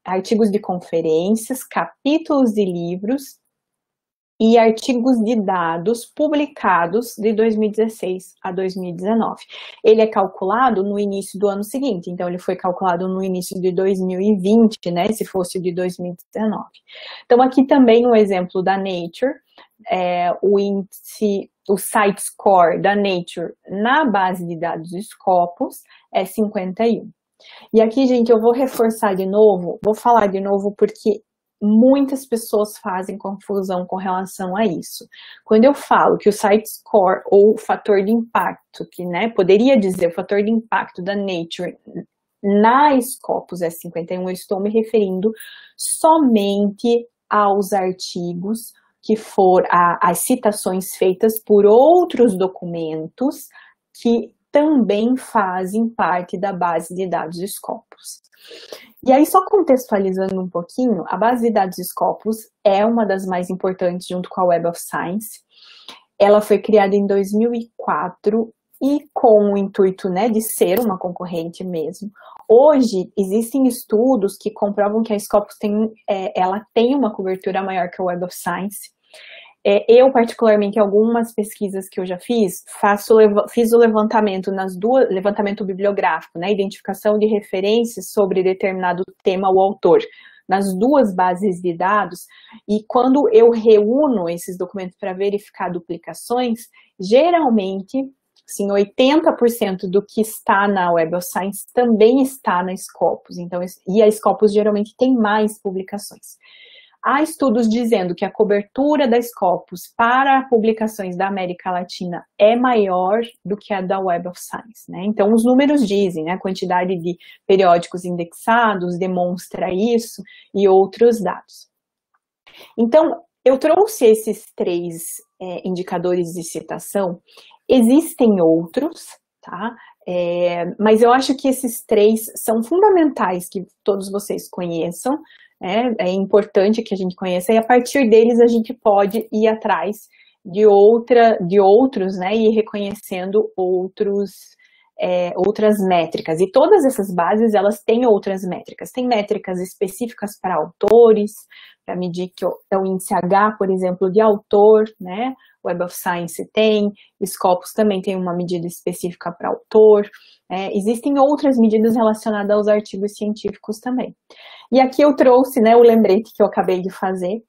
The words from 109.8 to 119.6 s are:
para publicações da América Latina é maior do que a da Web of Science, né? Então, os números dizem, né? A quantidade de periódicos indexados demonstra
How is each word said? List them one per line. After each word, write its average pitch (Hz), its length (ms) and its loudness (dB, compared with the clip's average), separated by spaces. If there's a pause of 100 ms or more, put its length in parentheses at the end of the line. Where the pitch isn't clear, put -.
para 262 520 2
publicações 220 680 -2
da 190 100 -2
América 185 460 -6
Latina 180 520 -8 (140)
é 214 160 6
maior 208 680 0 (220)
do 190 120 -6
que 202 180 -8
a 190 60 -4
da 190 180 -4
Web 180 300 -4
of 175 100 -18
Science, - 500 -16
né? 170 180 -12
Então, 214 260 2
os 226 120 4
números 269 400 4
dizem, 190 380 -2
né? 170 120 -4
A 185 40 -8
quantidade 185 580 -4
de 170 200 -6 (280)
periódicos 180 600 2
indexados 180 960 -2
demonstra 180 720 -4